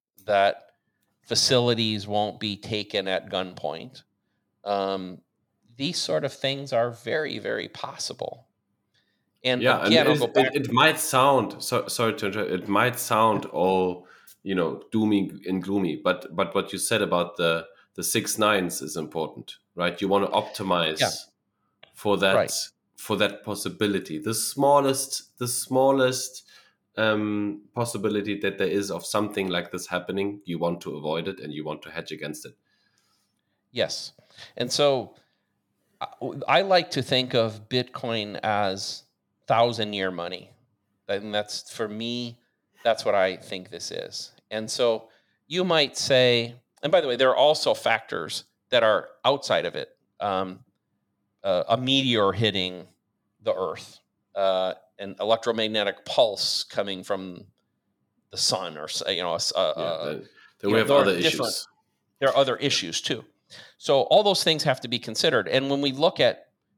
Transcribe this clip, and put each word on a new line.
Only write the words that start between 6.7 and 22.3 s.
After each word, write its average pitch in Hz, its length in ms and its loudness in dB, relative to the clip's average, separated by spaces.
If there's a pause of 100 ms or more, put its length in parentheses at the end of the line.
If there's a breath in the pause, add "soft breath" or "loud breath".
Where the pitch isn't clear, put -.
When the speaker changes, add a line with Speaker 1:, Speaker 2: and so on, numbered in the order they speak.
Speaker 1:
are 120 180 0
very, 120 480 -6
very 107 300 -6
possible. - 800 -10 (960)
And 127 180 0
Speaker 2:
Yeah, 120 240 4
Speaker 1:
again, 160 200 6
Speaker 2:
and - 20 6
Speaker 1:
I'll 151 80 4
Speaker 2:
it, - 180 0
Speaker 1:
go 139 80 6
back 131 140 0
Speaker 2:
it, 143 100 0
it 113 60 -4
might 147 260 4
sound, 131 640 2
so, - 240 -2
sorry 113 280 0
to 110 120 -6
interrupt, 101 240 -4
it 92 180 -4
might 117 300 2
sound 110 480 2
all, 92 640 0 (340 loud breath)
you 98 140 -2
know, 82 260 -2 (100)
doomy 104 540 0
and 92 160 -2
gloomy, 92 400 -2
but, 90 320 -2
but 95 200 -2
what 98 180 -2
you 92 80 -8
said 110 200 0
about 87 360 0
the, 82 280 0 (300 soft breath)
the 90 80 -8
six 98 360 -2
nines 101 440 2
is 78 140 -10
important, 78 580 -8 (220)
right? 87 240 -2
You 98 80 -2
wanna 98 200 4
optimize 87 720 0
Speaker 1:
Yeah. 104 100 2 (840)
Speaker 2:
for 101 240 0
that, 98 160 4